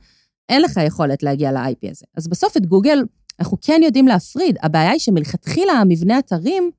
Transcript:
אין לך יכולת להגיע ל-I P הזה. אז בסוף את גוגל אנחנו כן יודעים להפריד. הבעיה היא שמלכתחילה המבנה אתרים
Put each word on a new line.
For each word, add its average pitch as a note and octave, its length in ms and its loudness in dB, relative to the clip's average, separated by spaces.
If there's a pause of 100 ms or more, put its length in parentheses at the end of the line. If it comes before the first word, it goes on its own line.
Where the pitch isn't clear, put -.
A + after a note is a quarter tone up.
(500)
אין C4+ 120 2
לך D#4 240 0
יכולת D3 380 -2
להגיע C#3+ 280 -2
ל-I B2+ 340 -6
P F2 60 -12
הזה. - 140 -20 (120)
אז D#3+ 100 -8
בסוף D4+ 300 -2
את G3 80 2
גוגל A3 380 2 (360)
אנחנו E3+ 220 -4
כן D#4+ 220 2
יודעים C4 240 4
להפריד. B3 540 0
הבעיה D#3+ 300 2
היא D#4+ 80 0
שמלכתחילה A#3 720 -2
המבנה G3 460 2
אתרים D4 600 -2